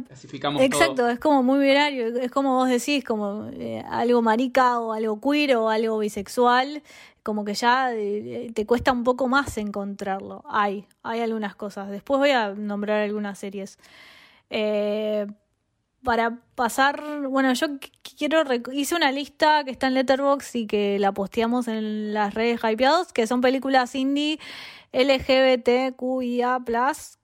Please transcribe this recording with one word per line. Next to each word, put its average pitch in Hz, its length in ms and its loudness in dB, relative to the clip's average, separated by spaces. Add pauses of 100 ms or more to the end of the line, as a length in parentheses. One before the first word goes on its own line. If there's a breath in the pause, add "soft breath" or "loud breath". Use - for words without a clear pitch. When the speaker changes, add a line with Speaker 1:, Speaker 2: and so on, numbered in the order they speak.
Speaker 1:
clasificamos 147 560 -4
Speaker 2:
exacto, 277 320 2
Speaker 1:
todo. 240 140 2
Speaker 2:
es 240 100 -2
como 285 240 4
muy 269 160 2
binario, 277 480 2
es 247 240 -4
como 277 240 0
vos 254 120 2
decís, 254 360 0
como, 214 500 -4
eh, 226 340 -8
algo 233 360 2
marica 247 560 2
o 226 140 -4
algo 220 280 -4
queer 285 360 2
o 220 120 2
algo 220 300 0
bisexual, 247 840 0 (400 loud breath)
como 208 240 -4
que 208 80 -4
ya, 247 400 2
eh, 226 600 -6
te 214 120 -4
cuesta 247 280 2
un 240 100 -2
poco 254 240 0
más 262 320 0
encontrarlo. 196 920 -8
Hay, 202 380 -2 (160)
hay 226 180 -6
algunas 220 340 -4
cosas. 202 360 -10
Después 202 260 -2
voy 285 140 4
a 226 240 2
nombrar 208 460 -2
algunas 208 360 -4
series. 196 400 -12 (720 loud breath)
Eh, 214 760 -2 (760)
para 233 340 0 (160)
pasar, 269 480 2 (260)
bueno, 269 260 2
yo 277 140 0
qu-, 277 220 -10 (260)
quiero 302 280 2
rec-, 247 280 -2
hice 277 240 -2
una 311 160 2
lista 294 520 2
que 262 80 -8
está 262 160 -2
en 262 80 2
Letterboxd 269 600 2
y 226 120 -2
que 202 320 0
la 196 140 2
posteamos 226 540 -2
en 214 460 -4
las 208 220 -2
redes 233 280 0
Hypeados, 254 480 2
que 233 140 0
son 247 160 0
películas 262 540 2
indie 285 440 -2 (520 loud breath)
L 262 280 2
G - 80 -6
B 262 300 4
T 247 400 2
Q 254 240 -2
I 240 220 -2
A 254 160 0
plus, 247 640 -4